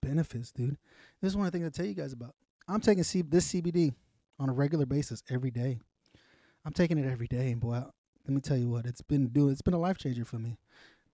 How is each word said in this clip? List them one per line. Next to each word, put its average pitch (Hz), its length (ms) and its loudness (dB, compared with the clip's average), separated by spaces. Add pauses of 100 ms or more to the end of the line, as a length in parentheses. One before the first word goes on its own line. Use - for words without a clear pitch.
benefits, 135 500 -2
dude. 131 260 -4 (440)
This 190 100 0
is 196 60 -2
one 196 100 0
of 170 40 -2
the 180 60 -4
things 170 80 -2
I 147 100 -6
tell 180 120 -4
you 196 80 -6
guys 143 160 -6
about. 120 240 -14 (320)
I'm 202 140 0
taking 190 220 6
C-, 185 180 0
this 165 240 4
C 180 160 -2
B 170 100 0
D 165 220 4 (440)
on 135 120 0
a 127 40 0
regular 143 320 2
basis 135 420 -2
every 127 220 0
day. 120 300 -4 (840)
I'm 151 80 -6
taking 165 260 2
it 135 100 0
every 117 180 -4
day, 123 240 0
and 120 80 -2
boy, 117 160 -2
let 131 180 -6 (340)
me 139 140 0
tell 139 160 0
you 120 120 2
what, 117 160 -2
it's 123 160 -8
been 139 280 2
doing, 139 240 4
it's - 80 -6
been 185 120 2
a 170 60 2
life 180 180 0
changer 120 260 -4
for 120 140 -8
me. 113 220 -6 (540)